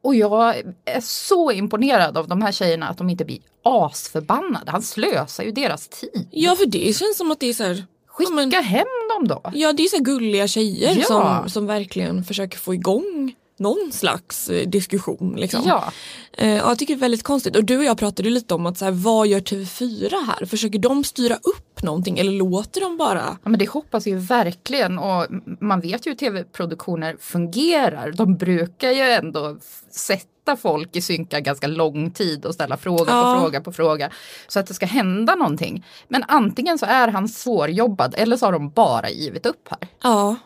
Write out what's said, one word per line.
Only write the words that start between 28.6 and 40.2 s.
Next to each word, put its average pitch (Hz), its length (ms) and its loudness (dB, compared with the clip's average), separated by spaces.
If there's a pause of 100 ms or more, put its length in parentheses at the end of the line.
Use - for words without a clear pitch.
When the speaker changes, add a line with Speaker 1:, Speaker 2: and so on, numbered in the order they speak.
Speaker 1:
ju 269 120 2
ändå 160 580 0
f-, - 340 -20
sätta - 680 -4
folk 151 360 -2
i 180 60 -2
synka 165 380 -2
ganska 143 260 -4
lång 160 440 0
tid 165 340 -4
och 165 100 -4
ställa 139 220 -2
fråga 175 360 2
Speaker 2:
Ja. 247 220 6
Speaker 1:
på 254 60 4
fråga 160 200 0
på 180 120 -14
fråga 156 380 2 (380)
så - 120 -2
att 196 60 -4
det 196 80 -12
ska 190 120 -2
hända 214 480 2
någonting. 165 500 -2 (240)
Men - 200 -2
antingen 269 500 2
så - 80 -2
är 247 220 4
han 202 200 0
svårjobbad 185 920 0
eller 226 180 4
så 240 100 2
har 190 60 4
de 147 180 -2
bara 123 400 2
givit 139 360 -8
upp - 240 -6
här. - 180 -10 (140)
Speaker 2:
Ja. 214 440 2